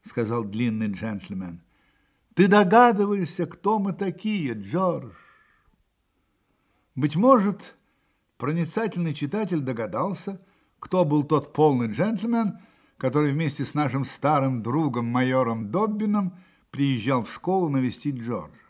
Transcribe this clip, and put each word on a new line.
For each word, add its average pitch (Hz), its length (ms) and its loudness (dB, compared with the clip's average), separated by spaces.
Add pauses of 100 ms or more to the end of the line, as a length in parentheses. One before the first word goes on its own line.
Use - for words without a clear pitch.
сказал 117 420 -2
длинный 110 480 -2
джентльмен. 92 680 -8 (720)
"Ты 185 140 6
догадываешься, 202 960 4
кто 208 320 -2
мы 196 160 -2
такие, 196 580 -4
Джордж?" 131 640 -2 (1800)
Быть 147 220 -2
может, 208 580 4 (640)
проницательный 170 760 -2
читатель 175 460 -4
догадался, 131 800 -6 (380)
кто 180 280 2
был 147 180 2
тот - 300 0
полный 135 340 4
джентльмен, 208 680 -2 (400)
который 139 340 0
вместе 147 320 -2
с - 80 -8
нашим 139 320 -2
старым 135 580 0
другом 123 440 0
майором 120 640 0
Доббином 208 680 0 (340)
приезжал 131 540 0
в - 80 -12
школу 180 380 -2
навестить 131 460 -2
Джорджа. 113 420 -8 (120)